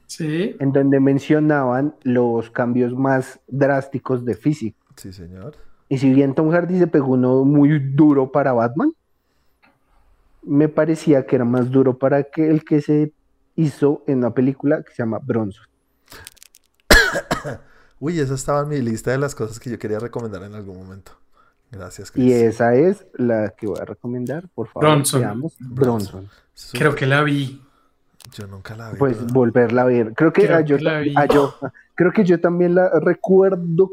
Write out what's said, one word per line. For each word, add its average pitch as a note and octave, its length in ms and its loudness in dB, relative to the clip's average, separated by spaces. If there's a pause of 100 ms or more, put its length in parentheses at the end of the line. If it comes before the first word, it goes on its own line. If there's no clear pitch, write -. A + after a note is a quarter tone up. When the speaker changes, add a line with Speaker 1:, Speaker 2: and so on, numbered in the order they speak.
Speaker 1:
Sí. E3 540 -6
Speaker 2:
en C#3 140 0
donde C#3 260 2
mencionaban C#3 1040 0
los A#2+ 480 0
cambios B2 420 -2
más C3 540 -2
drásticos C3+ 760 -2
de A2 100 -4
físico. D3 420 -4 (200)
Speaker 3:
Sí, G2 160 -18
señor. F#2 420 -18 (320)
Speaker 2:
Y C3+ 100 -4
si C3 160 4
bien C3+ 220 4
Tom D#3+ 160 2
Hardy F3 260 0
se F3 100 2
pegó C3+ 260 0
uno B2+ 320 2
muy C#3+ 340 4
duro C#3 540 2
para C#3+ 200 0
Batman, B2+ 400 0 (1500)
me D3+ 240 2
parecía D#3 580 0
que C3 120 0
era B2 80 0
más B2 260 0
duro C3 260 2
para C#3 260 2
que D#3 260 -2
el D#3 160 2
que D3+ 160 0
se D3+ 320 0 (420)
hizo D3 520 0
en C3+ 120 0
una A#2+ 140 -2
película C#3 500 0
que - 100 -20
se - 80 -8
llama A2+ 220 -4
Bronson. A2+ 420 -6 (1200)
Speaker 3:
<coughs> - 720 0 (400)
Uy, D#3+ 200 -4
esa C3+ 160 -2
estaba C#3+ 260 -4
en D3 80 -6
mi D3 120 -4
lista A2+ 300 -4
de C3 60 -2
las C#3 180 -4
cosas A2 240 -10
que - 100 -14
yo G#2+ 100 -8
quería G#2+ 200 -6
recomendar A2 440 -10
en G2+ 100 -18
algún G2 240 -16
momento. F#2+ 360 -20 (580)
Gracias, F#2+ 400 -16
Chris. B2+ 140 0
Speaker 2:
Y B2+ 80 4
esa A#2 420 2
es F3+ 300 0 (100)
la A2+ 420 -2
que A2 100 -10
voy E2+ 120 -8
a F#2+ 60 -10
recomendar, B2 680 -10
por A2 140 -10
favor, D3+ 220 -8
Speaker 1:
Bronson. C#3+ 320 0
Speaker 2:
veamos. A#2 380 -6
Speaker 3:
Bronson. B2 160 -16
Speaker 2:
Bronson. G#2 540 -2 (240)
Speaker 3:
Súper. - 260 -12
Speaker 1:
Creo D3+ 160 2
que C#3 100 -2
la C#3 180 2
vi. C#3+ 380 -4 (720)
Speaker 3:
Yo G2+ 140 -16
nunca G2 280 -16
la A2+ 160 -14
vi, G#2 60 -14
Speaker 2:
Pues B2+ 200 -2
Speaker 3:
pero A#2+ 160 -8
Speaker 2:
volverla B2 500 2
a - 20 2
ver. A#2+ 280 0
Creo D#3+ 200 2
que G3 100 4
Speaker 1:
Creo - 140 2
Speaker 2:
a D#3+ 40 4
yo D3 160 0
Speaker 1:
que D3 60 -2
la D#3+ 100 0
Speaker 2:
ta-, D3+ 60 -4
Speaker 1:
vi. D3 160 -4
Speaker 2:
a C#3+ 120 4
yo, C#3 280 2 (400)
creo E3+ 160 2
que A3 120 2
yo F3 160 2
también F3 360 2
la F#3 140 4 (100)
recuerdo F3+ 920 2